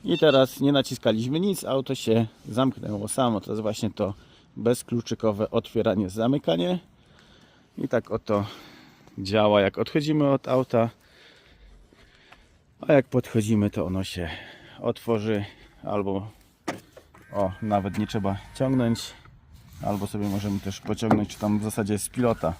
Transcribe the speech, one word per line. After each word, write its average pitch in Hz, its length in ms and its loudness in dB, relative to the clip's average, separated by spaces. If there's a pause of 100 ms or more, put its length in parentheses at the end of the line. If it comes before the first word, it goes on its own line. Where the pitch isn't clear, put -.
I 170 140 0
teraz 135 420 6
nie 139 120 2
naciskaliśmy 127 680 0
nic, 190 240 0
auto 135 300 -2
się 113 320 2 (220)
zamknęło 107 600 -2
samo. 117 320 0
To 113 120 -8
jest 107 100 -4
właśnie 107 280 -2
to 101 240 -4 (420)
bezkluczykowe 113 960 0
otwieranie, 107 580 0
zamykanie. 147 680 0 (1000)
I - 100 -4
tak 117 220 -2
oto 104 360 0 (720)
działa, 104 420 4
jak 98 180 2
odchodzimy 147 520 2
od 135 180 0
auta, 123 420 2 (1900)
a - 120 2
jak 135 140 6
podchodzimy, 107 640 2
to 82 160 -4
ono 92 180 -2
się 85 260 -6 (500)
otworzy, 110 640 -2 (400)
albo, 98 460 -4 (1040)
o, 98 200 0 (100)
nawet 101 360 0
nie 107 80 -2
trzeba 98 300 -2 (180)
ciągnąć, 127 460 0 (840)
albo 101 240 -2
sobie 104 220 -4
możemy 98 320 -2
też 98 200 -8
pociągnąć, 107 480 0
czy - 100 -14
tam 104 200 0
w 101 40 -2
zasadzie 104 360 -2
z - 100 -6
pilota 113 520 0